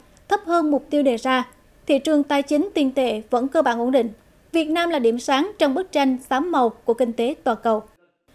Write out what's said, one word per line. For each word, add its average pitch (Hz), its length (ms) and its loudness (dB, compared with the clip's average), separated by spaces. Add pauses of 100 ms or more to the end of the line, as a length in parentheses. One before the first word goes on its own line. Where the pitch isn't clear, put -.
(280)
thấp 403 160 0
hơn 330 260 0
mục 294 200 0
tiêu 294 120 2
đề 262 140 2
ra. 262 320 -2 (380)
Thị 277 120 2
trường 294 240 2
tài 285 200 0
chính 302 320 -2
tiền 277 180 0
tệ 233 380 -2
vẫn 254 180 0
cơ 320 140 2
bản 240 180 -2
ổn 240 100 0
định. 240 200 2 (420)
Việt 330 120 0
Nam 339 260 0
là 320 80 0
điểm 233 200 0
sáng 285 400 0
trong 277 160 2
bức 370 180 -6
tranh 269 260 0 (120)
xám 302 220 -2
màu 262 160 2
của 226 260 -2
kinh 233 180 0
tế 233 220 -2 (100)
toàn 226 180 -2
cầu. 214 200 0 (520)